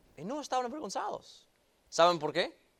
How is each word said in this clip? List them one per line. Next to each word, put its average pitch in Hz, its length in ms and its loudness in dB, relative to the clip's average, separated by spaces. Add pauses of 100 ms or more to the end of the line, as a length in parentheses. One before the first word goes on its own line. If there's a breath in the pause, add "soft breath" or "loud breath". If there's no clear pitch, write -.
(160)
y - 60 -14
no 254 180 -8
estaban 254 260 -4
avergonzados. - 800 -10 (420)
¿Saben 170 300 6
por 147 140 -4
qué? 196 260 -2 (220)